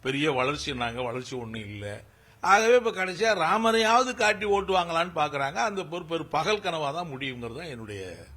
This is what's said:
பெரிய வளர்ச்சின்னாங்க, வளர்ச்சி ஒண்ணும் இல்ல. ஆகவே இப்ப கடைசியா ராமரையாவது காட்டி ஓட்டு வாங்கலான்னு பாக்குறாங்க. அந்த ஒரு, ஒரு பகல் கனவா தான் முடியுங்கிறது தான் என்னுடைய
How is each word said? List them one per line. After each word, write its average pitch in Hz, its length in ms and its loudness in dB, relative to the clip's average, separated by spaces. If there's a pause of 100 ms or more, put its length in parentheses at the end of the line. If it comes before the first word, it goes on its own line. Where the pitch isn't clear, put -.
பெரிய 139 300 0
வளர்ச்சின்னாங்க, 127 720 -2
வளர்ச்சி 123 320 -6
ஒண்ணும் 113 240 -8
இல்ல. 104 420 -10 (380)
ஆகவே 220 360 6
இப்ப 226 140 2
கடைசியா 185 460 0
ராமரையாவது 226 760 4
காட்டி 208 300 2
ஓட்டு 196 280 2
வாங்கலான்னு 170 420 2
பாக்குறாங்க. 143 400 0
அந்த 202 360 -2
ஒரு, 175 180 -8
ஒரு 165 180 -4
பகல் 170 340 0
கனவா 160 340 -2
தான் 175 140 -6
முடியுங்கிறது 127 480 -8
தான் 175 100 -10
என்னுடைய 104 500 -10 (200)